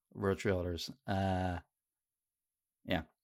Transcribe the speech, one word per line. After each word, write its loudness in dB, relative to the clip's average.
Roach 0
Realtors. 0
Uh, 0
yeah. 0